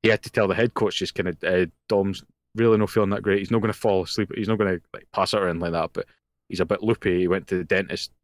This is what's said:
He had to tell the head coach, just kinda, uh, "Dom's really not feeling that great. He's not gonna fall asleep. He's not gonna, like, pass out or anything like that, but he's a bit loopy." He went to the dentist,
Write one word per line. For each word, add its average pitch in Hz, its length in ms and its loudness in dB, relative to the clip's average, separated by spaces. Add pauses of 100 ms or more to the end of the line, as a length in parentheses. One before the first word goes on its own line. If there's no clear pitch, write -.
He 110 80 4
had 107 140 2
to - 60 -14
tell 107 160 2
the 95 80 2
head 117 200 0
coach, - 240 -2
just - 160 -6
kinda, 90 200 -4 (160)
uh, 90 160 4 (220)
"Dom's 98 340 0 (320)
really 113 220 4
not 104 140 0
feeling 101 200 2
that 104 120 -4
great. 101 160 2
He's 98 120 -4
not 113 120 2
gonna 107 100 0
fall 95 300 0
asleep. 101 340 -4
He's 104 120 -4
not 110 100 0
gonna, 95 220 0 (120)
like, - 200 -18
pass 95 200 0
out 104 100 0
or 90 60 0
anything 85 140 -4
like 85 100 -2
that, 82 220 -2
but - 120 -6 (440)
he's 90 100 -6
a 87 60 0
bit 101 160 -2
loopy." 104 380 0
He 90 80 2
went 95 200 -2
to 95 80 -2
the 90 80 -2
dentist, - 480 -4 (120)